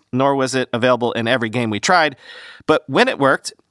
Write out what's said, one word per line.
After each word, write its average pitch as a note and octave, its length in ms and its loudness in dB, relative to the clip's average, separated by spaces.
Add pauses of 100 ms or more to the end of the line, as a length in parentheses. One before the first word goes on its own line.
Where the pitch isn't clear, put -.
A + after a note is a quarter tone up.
(120)
nor C#3 240 2
was C3 180 -2
it B2+ 200 -2
available A#2+ 400 0
in A2+ 160 -4
every A#2+ 200 0
game A#2 200 -4
we G#2 100 -4
tried, D#3+ 380 0 (480)
but D3+ 240 2
when G3 180 2
it - 120 -6
worked, C#3 340 0 (180)